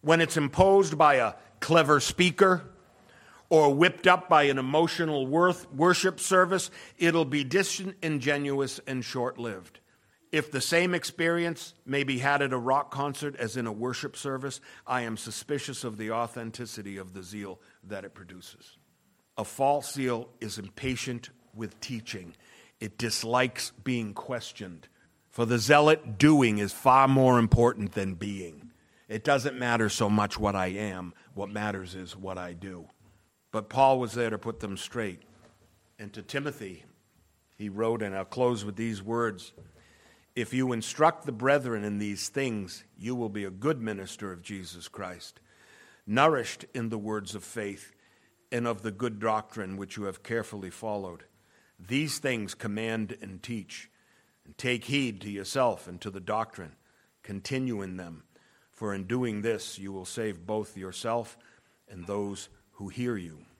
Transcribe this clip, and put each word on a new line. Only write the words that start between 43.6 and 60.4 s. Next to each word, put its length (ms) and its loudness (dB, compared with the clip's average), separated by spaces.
minister 500 -8
of 120 -14
Jesus 440 -12
Christ, 520 -14
nourished 600 2
in 140 -6
the 100 -4
words 340 -6
of 100 -10
faith 480 -10
and 160 -2
of 160 -4
the 80 -4
good 280 -6
doctrine 580 -4
which 200 -12
you 60 -8
have 180 -8
carefully 480 -6
followed. 540 -8
These 380 -2
things 380 -4
command 680 -4
and 220 -14
teach, 480 -12
and 140 -20
take 280 -2
heed 360 -2
to 80 -10
yourself 580 -2
and 140 -14
to 80 -8
the 100 -12
doctrine. 560 -6
Continue 600 -6
in 140 -10
them, 260 -14
for 240 -6
in 100 -8
doing 380 -2
this 340 -4
you 140 -10
will 120 -10
save 440 -8